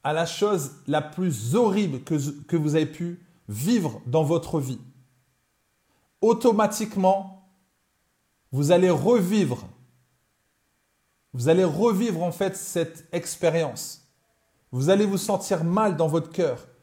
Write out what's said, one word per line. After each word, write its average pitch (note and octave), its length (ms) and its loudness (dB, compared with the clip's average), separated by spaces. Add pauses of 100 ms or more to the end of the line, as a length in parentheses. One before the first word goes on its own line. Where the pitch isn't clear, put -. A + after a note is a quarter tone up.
à D3+ 100 -2
la E3 120 0
chose F3 460 -2 (160)
la D3 140 0
plus D3 540 -4
horrible G3 480 2
que, D#3+ 120 -2 (280)
que - 120 -4
vous D3+ 200 0
avez D#3 100 4
pu E3+ 400 -10 (220)
vivre C#3 580 -2
dans D3 180 2
votre E3 360 0
vie. B2+ 200 -6 (1400)
Automatiquement, G#3+ 1300 0 (1000)
vous C#3+ 200 0
allez F3+ 180 6
revivre, F3 760 2 (1700)
vous B2 160 -2
allez F3+ 140 4
revivre F#3 600 0
en E3+ 80 -2
fait F#3+ 240 -2
cette - 560 -6
expérience. D#3+ 960 -4 (640)
Vous C3+ 180 0
allez G3+ 160 6
vous G3 120 0
sentir F#3+ 460 -2
mal F#3 340 0
dans D#3+ 100 2
votre D#3+ 240 -2
cœur. D3 360 -2 (160)